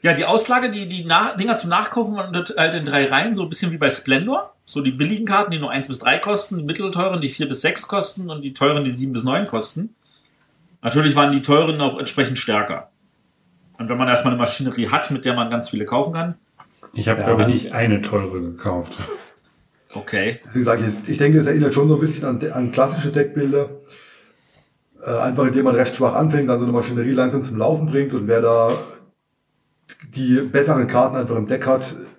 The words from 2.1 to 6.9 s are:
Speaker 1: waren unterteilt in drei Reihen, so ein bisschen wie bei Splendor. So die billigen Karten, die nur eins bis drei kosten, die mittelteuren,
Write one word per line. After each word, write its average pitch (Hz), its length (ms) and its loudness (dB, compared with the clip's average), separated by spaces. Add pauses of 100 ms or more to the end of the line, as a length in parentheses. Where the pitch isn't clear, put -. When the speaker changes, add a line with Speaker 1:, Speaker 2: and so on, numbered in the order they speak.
Speaker 1:
waren 190 120 -6
unterteilt 170 480 -2
in 156 100 -4
drei 139 200 0
Reihen, 147 280 0
so 190 100 -2
ein 160 60 -6
bisschen 170 220 -2
wie 165 60 -8
bei 143 120 2
Splendor. 208 640 -2 (120)
So - 160 -8
die 135 100 0
billigen 208 340 -2
Karten, 202 260 2
die 165 80 -4
nur 143 120 -6
eins 135 160 -2
bis 131 120 -6
drei 143 200 2
kosten, 202 380 -2
die 156 60 -6
mittelteuren, 180 580 -2